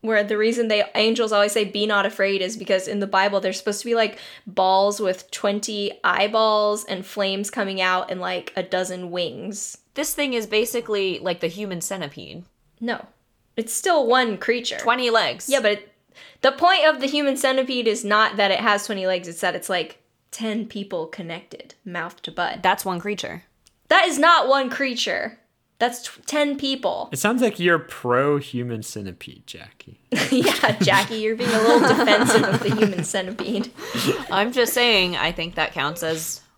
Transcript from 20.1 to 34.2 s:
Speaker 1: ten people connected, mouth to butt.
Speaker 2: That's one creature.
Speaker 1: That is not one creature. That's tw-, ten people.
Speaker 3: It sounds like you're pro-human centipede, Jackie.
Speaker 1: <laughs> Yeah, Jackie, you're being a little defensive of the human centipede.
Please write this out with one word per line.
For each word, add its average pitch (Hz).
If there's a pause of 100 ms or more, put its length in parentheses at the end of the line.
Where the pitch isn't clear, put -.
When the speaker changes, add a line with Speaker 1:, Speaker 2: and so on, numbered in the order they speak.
Speaker 1:
ten 220
people 196
connected, -
mouth 175
to -
butt. -
Speaker 2:
That's 190
one 180
creature. - (440)
Speaker 1:
That 359
is 294
not 320
one 269
creature. 240 (400)
That's 247
tw-, -
ten 285
people. 262
Speaker 3:
It -
sounds 233
like 233
you're 175
pro-human 123
centipede, -
Jackie. -
Speaker 1:
<laughs> -
Yeah, 262
Jackie, 196
you're 220
being 240
a 220
little 233
defensive 233
of 190
the 208
human 196
centipede. 196 (600)